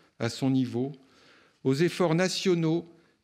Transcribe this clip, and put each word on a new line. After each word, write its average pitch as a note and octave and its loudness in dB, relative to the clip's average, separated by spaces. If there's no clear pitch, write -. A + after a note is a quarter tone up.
à A#2 -2
son C3+ -2
niveau, C3 0
aux C3+ 2
efforts E3 2
nationaux E3+ 0